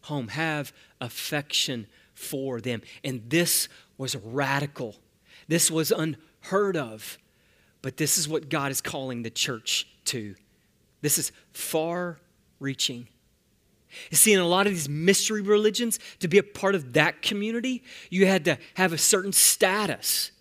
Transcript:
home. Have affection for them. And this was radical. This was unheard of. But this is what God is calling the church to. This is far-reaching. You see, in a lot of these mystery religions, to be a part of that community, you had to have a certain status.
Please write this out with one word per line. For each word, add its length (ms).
home. 260
Have 420
affection 840
for 480
them. 200
And 260
this 380
was 180
radical. 840
This 220
was 220
unheard 880
of. 400
But 160
this 200
is 120
what 180
God 240
is 80
calling 440
the 60
church 580
to. 300
This 160
is 140
far-reaching. 1600
You 60
see, 160
in 60
a 80
lot 200
of 60
these 160
mystery 520
religions, 560
to 80
be 100
a 60
part 320
of 180
that 280
community, 640
you 160
had 200
to 140
have 160
a 60
certain 340
status. 1080